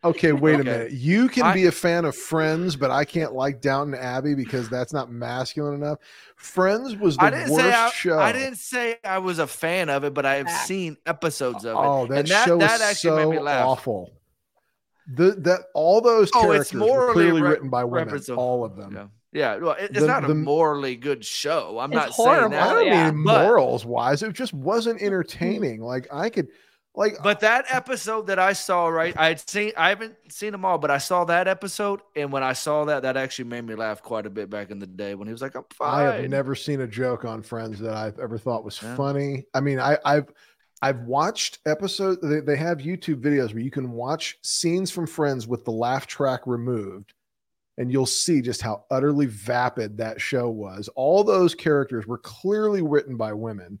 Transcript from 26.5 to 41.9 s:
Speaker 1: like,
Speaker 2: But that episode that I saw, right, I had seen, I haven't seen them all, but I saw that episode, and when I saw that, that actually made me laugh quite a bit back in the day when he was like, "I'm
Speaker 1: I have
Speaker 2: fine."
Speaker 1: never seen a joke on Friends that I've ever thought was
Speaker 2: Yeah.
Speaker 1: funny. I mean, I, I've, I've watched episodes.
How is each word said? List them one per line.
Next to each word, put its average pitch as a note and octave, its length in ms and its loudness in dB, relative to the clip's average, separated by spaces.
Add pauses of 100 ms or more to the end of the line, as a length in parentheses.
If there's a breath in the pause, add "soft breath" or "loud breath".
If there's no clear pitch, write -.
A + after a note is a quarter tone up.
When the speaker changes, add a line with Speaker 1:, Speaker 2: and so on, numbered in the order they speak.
Speaker 1:
like, G#3+ 260 0
Speaker 2:
But G#3 200 2
that A#3 280 4
episode A#3+ 600 -4
that F#3+ 100 0
I F#3+ 140 4
saw, F3+ 340 0
right, E3 320 0
I D#3+ 80 4
had D#3+ 240 -2
seen, G#3 260 -4
I E3 120 4
haven't A3 260 -4 (160)
seen G#3 220 -10
them F#3+ 120 -10
all, F3+ 140 2
but D3 140 0
I C#3 60 2
saw F3 260 0
that F3 240 2
episode, G3+ 520 -4 (140)
and C#3+ 160 -4
when C3+ 140 -2
I C3 80 0
saw D3+ 320 -2
that, D3 180 -2
that C3 140 -2
actually C3 300 -6
made A#2+ 200 -10
me A2 80 -10
laugh G#2+ 300 -6
quite G#2+ 200 -6
a G#2 60 -10
bit G2+ 200 -10
back G#2 200 -10
in G2+ 80 -14
the G2+ 80 -14
day G2+ 300 -10
when G#2 100 -14
he A2 60 -10
was A#2 100 -10
like, C3+ 140 -10
"I'm C3 80 -12 (160)
Speaker 1:
I D3 220 0
have C#3+ 180 2
Speaker 2:
fine." B2+ 100 -6
Speaker 1:
never C3+ 240 -2
seen C#3 280 -6
a B2+ 40 -6
joke B2 380 -4
on A2 180 -10
Friends A2+ 380 -10
that A2 140 -6
I've G#2+ 260 -8
ever A2+ 180 -8
thought A2+ 260 -4
was G#2 160 -12
Speaker 2:
Yeah. A#2 140 -10
Speaker 1:
funny. C#3 600 -4
I C3 60 2
mean, C#3 200 0
I, C#3+ 240 4
I've, C#3+ 220 2 (560 soft breath)
I've C3 220 0
watched D3 600 -2
episodes. F#3 580 -2